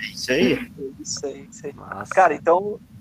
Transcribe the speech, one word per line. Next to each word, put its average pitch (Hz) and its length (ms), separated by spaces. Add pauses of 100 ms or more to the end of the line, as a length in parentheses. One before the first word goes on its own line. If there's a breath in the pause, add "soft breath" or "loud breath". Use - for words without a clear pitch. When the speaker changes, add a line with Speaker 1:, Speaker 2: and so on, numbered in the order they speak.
(120)
Speaker 1:
isso - 220
aí. 143 360 (300)
Speaker 2:
Isso - 260
aí, 139 240
isso - 160
aí. 139 80
Speaker 3:
Massa. - 400
Speaker 2:
Cara, 175 220
então, 180 460 (200)